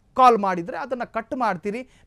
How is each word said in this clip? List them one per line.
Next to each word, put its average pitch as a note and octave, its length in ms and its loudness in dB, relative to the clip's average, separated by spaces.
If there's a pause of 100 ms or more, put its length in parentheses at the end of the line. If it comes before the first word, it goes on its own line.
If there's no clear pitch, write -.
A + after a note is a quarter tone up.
(160)
ಕಾಲ್ B3 220 8
ಮಾಡಿದ್ರೆ F#3+ 400 -4
ಅದನ್ನ B3+ 260 -8
ಕಟ್ A3+ 320 -8
ಮಾಡ್ತೀರಿ, G#3+ 520 -4 (180)